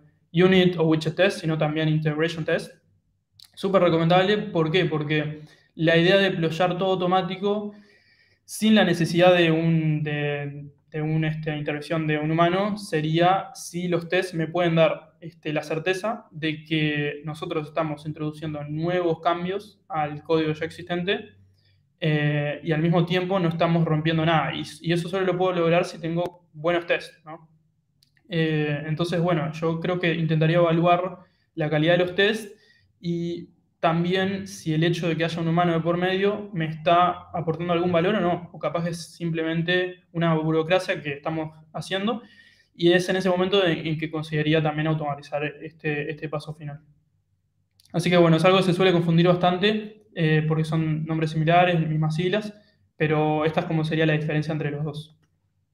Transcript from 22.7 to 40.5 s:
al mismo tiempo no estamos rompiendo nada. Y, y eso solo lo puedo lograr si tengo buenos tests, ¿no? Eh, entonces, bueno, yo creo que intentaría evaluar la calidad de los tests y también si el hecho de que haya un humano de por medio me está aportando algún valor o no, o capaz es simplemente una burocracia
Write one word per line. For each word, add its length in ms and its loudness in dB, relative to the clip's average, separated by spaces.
al 80 0
mismo 240 2
tiempo 340 0
no 100 0
estamos 360 2
rompiendo 380 0
nada. 300 2
Y, 80 -6
y 120 0
eso 160 -2
solo 160 -2
lo 120 0
puedo 160 2
lograr 320 2
si 140 -12
tengo 540 -6
buenos 320 -2
tests, 400 -4
¿no? 240 -18
Eh, 580 0
entonces, 340 -2
bueno, 320 0
yo 260 -2
creo 220 -2
que 120 2
intentaría 440 2
evaluar 640 2
la 140 -2
calidad 240 2
de 60 4
los 140 0
tests 400 0
y 520 -6
también 680 0
si 260 -6
el 100 2
hecho 240 0
de 80 0
que 80 -2
haya 180 -4
un 60 -2
humano 240 2
de 80 2
por 180 0
medio 540 -2
me 140 -4
está 680 2
aportando 380 -4
algún 220 0
valor 220 4
o 40 0
no, 320 -2
o 80 -16
capaz 260 -4
es 300 -8
simplemente 960 -2
una 220 0
burocracia 680 0